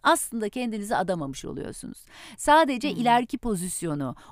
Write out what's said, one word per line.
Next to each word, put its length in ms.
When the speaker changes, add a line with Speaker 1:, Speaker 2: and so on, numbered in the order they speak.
Speaker 1:
aslında 460
kendinizi 480
adamamış 480
oluyorsunuz. 600
Sadece 560
Speaker 2:
Hmm. 80
Speaker 1:
ileriki 380
pozisyonu, 800